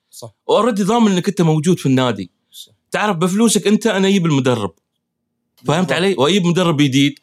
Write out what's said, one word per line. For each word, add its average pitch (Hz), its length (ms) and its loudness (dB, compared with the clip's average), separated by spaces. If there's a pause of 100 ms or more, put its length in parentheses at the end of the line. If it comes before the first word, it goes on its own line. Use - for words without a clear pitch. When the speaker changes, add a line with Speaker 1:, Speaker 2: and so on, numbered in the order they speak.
Speaker 1:
صح. - 260 -20 (160)
Speaker 2:
already 208 300 0
ضامن 214 300 2
إنك 180 160 -2
أنت 190 140 -4
موجود 160 380 0
في - 60 -16
النادي. 127 460 0 (200)
Speaker 1:
صح. - 200 -20 (200)
Speaker 2:
تعرف 190 260 -2
بفلوسك 190 500 0
أنت 208 200 0
أنا 190 200 0
أجيب 196 180 2
المدرب. 127 480 0 (840)
فهمت - 120 -10
Speaker 1:
بالضبط. 156 240 0
Speaker 2:
علي؟ 175 260 0
وأجيب 170 280 2
مدرب 170 360 0
جديد، 139 420 0